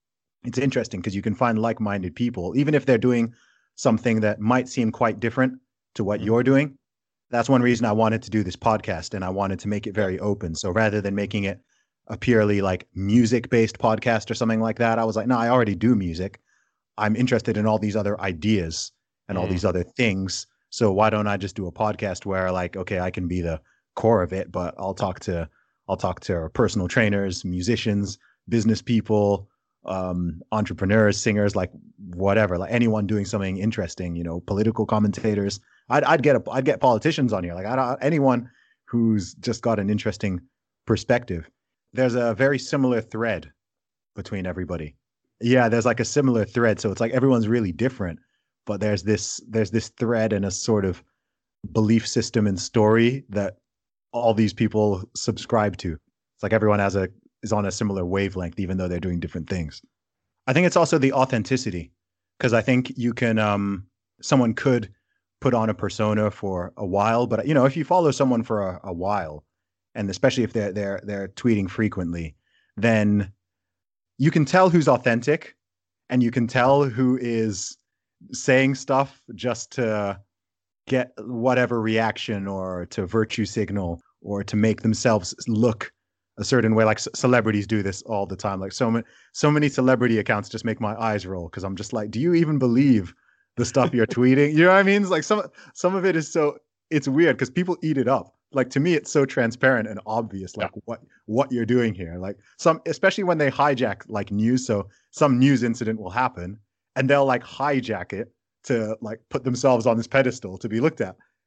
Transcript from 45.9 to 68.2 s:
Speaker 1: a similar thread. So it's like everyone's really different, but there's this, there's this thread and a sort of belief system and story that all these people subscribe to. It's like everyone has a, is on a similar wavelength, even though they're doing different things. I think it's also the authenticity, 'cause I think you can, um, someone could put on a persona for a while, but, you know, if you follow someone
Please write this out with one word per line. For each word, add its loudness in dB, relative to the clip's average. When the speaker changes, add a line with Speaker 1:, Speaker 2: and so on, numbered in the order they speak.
Speaker 1:
a 0
similar 2
thread. 2
So -2
it's -6
like -2
everyone's 4
really 0
different, -4
but -4
there's 0
this, -2
there's -2
this -2
thread -2
and -2
a -4
sort 0
of -2
belief 2
system 0
and -2
story 2
that -6
all 0
these 2
people 0
subscribe -2
to. -6
It's -20
like -2
everyone 4
has 0
a, 0
is -2
on 0
a -4
similar -2
wavelength, -4
even -4
though -2
they're -4
doing -4
different -8
things. -6
I 0
think 4
it's 2
also 4
the 2
authenticity, -2
'cause 2
I 4
think 2
you -2
can, 0
um, -2
someone 2
could 0
put 0
on 0
a 0
persona -2
for -8
a -8
while, 0
but, -2
you 0
know, 4
if 0
you -4
follow 2
someone 0